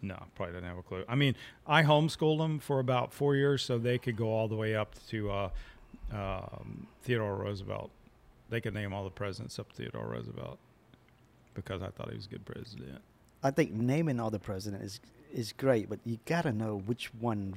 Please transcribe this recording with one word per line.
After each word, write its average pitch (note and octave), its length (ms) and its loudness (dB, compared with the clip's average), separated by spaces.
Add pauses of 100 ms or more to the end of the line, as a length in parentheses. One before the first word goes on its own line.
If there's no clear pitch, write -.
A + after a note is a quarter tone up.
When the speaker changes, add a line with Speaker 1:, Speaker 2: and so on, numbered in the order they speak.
Speaker 1:
No, F#2 180 -6 (140)
probably F2 180 -4
doesn't F2+ 160 -8
have F2+ 80 -8
a F2+ 60 -8
clue. F#2 260 -6
I A#2 60 2
mean, C#3 200 6 (300)
I D3+ 180 8
homeschooled D3+ 540 6
them D#3 220 0
for C#3 200 0
about B2 340 2
four C#3+ 220 4
years C#3 280 4
so A#2+ 160 0
they B2 180 2
could A#2+ 200 -2
go A2+ 100 0
all A2 200 2
the G#2+ 80 -2
way A2 200 2
up G#2+ 180 0 (140)
to, G#2 240 -2
uh, G2 180 0 (640)
um, G2 720 -6 (160)
Theodore G#2+ 340 0
Roosevelt. G2+ 540 -4 (600)
They A#2 100 -2
could G#2+ 140 -4
name G2+ 180 -4
all G2 120 -4
the F#2+ 40 -6
presidents G2+ 480 -6
up G#2 140 -8
to - 60 -20
Theodore A1+ 280 -6
Roosevelt A1+ 540 -8 (960)
because G2 260 -6
I F#2 80 -4
thought - 200 -8
he - 60 -6
was - 120 -8
a - 20 -14
good - 160 -10
president. - 560 -12 (400)
Speaker 2:
I C3+ 100 2
think C#3 200 2
naming B2+ 480 2
all A2 100 0
the G#2+ 100 0
president G2 440 -6
is, G2+ 160 -10 (340)
is A2+ 200 -4
great, A#2 340 4
but - 160 -4
you A#2 220 -4
gotta E3 260 2
know G#2+ 340 0
which - 280 -2
one G#2+ 440 0